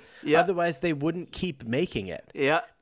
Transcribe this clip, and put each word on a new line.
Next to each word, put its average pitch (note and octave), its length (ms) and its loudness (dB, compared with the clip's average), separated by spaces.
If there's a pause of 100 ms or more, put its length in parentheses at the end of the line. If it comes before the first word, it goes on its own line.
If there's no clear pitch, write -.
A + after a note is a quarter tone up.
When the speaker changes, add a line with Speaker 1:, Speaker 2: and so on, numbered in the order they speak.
(220)
Speaker 1:
Yeah. D3+ 180 4
Speaker 2:
Otherwise, E3+ 400 2
they E3+ 140 0
wouldn't D#3+ 400 -2
keep F3 320 -6
making A#2+ 420 -2
it. E2 260 -10
Speaker 1:
Yeah. D3+ 280 2 (200)